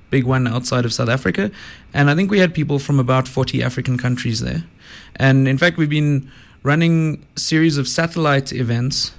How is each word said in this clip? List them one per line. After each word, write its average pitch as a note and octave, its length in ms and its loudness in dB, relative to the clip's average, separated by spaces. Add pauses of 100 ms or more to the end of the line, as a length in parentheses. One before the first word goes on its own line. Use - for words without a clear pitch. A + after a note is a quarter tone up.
big C#3 140 2
one B2+ 240 0
outside B2 380 -2
of A2+ 80 -4
South A#2 160 -2
Africa. F#3 420 -2 (420)
And C#3+ 160 4
I D3+ 60 2
think F#3+ 160 0
we G3+ 80 4
had F3+ 160 2
people C#3+ 240 0
from C#3+ 200 0
about C3 280 2
forty C3 340 -2
African B2 380 -2
countries B2 400 -2
there. B2+ 240 -4 (540)
And C3+ 300 4
in C3+ 120 0
fact, F3 180 2
we've D#3 100 0
been D3 440 0 (320)
running D#3+ 640 2 (100)
a - 60 -8
series D#3+ 360 2
of C3 120 -2
satellite D#3 640 0
events, B2 640 -2